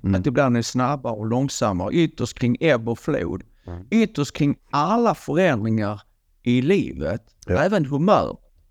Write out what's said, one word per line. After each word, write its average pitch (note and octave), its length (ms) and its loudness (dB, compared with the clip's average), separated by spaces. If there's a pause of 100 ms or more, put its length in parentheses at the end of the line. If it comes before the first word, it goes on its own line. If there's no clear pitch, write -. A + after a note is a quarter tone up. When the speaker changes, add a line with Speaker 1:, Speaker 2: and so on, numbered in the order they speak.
Speaker 1:
Mm. F#2+ 180 2
Speaker 2:
Att G2 60 -2
ibland C3 300 2
är A#2 40 0
snabbare B2+ 520 -2
och G#2+ 140 -8
långsammare. A2 640 -2
Ytterst - 460 -2
kring B2 200 2
ebb A#2+ 300 2
och A#2 100 -4
flod. F#2+ 440 -4 (240)
Speaker 1:
Mm. F2+ 240 -12
Speaker 2:
Ytterst G#3+ 440 0
kring C#3+ 200 0 (140)
alla F#3+ 460 0
förändringar A2 880 0 (420)
i B2 180 2
livet. A2 600 -2 (240)
Speaker 1:
Ja. F2+ 80 2
Speaker 2:
Även F3 300 2
humör. C#3 520 0 (340)